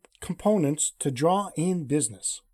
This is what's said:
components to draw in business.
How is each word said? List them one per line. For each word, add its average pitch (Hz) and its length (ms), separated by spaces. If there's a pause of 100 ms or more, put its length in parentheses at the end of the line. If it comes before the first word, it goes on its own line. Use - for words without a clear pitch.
(200)
components 165 800
to 143 100
draw 175 460
in 175 280
business. 127 580 (120)